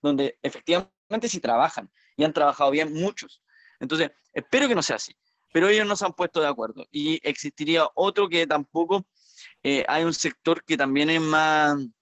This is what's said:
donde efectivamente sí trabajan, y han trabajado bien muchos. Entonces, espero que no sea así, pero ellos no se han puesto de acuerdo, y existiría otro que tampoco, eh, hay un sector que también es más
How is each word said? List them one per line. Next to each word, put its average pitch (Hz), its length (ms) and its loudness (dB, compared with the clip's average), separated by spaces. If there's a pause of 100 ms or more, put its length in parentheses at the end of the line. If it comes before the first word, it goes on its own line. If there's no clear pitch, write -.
donde 139 420 0
efectivamente 180 840 -4
sí 185 120 -6
trabajan, 117 500 0 (260)
y 143 60 0
han 156 100 0
trabajado 143 380 2
bien 151 220 -2
muchos. 180 500 -6 (380)
Entonces, 151 300 -2 (220)
espero 277 360 0
que 240 60 2
no 165 80 2
sea 117 140 -2
así, - 200 -12 (360)
pero 170 160 4
ellos 214 180 4
no 202 100 -2
se 202 80 -6
han 175 80 -2
puesto 170 280 -2
de 147 80 2
acuerdo, 113 440 -8
y 151 340 -2
existiría 151 680 -2
otro 196 340 0
que 165 180 0
tampoco, 165 580 -2 (600)
eh, 139 240 0
hay 160 160 0
un 165 100 0
sector 165 500 -2
que 160 120 -2
también 139 340 2
es 165 100 2
más 156 560 2 (260)